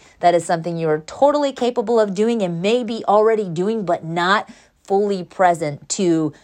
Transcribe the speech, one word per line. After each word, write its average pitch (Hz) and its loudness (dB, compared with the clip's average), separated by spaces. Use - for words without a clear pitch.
That 175 4
is 170 0
something 170 -2
you 165 -2
are 156 2
totally 285 0
capable 240 0
of 208 0
doing 220 0
and 170 -4
may 226 0
be 220 -8
already 214 2
doing, 190 -2
but 170 -2
not 175 -2
fully 196 -2
present 165 -2
to 160 0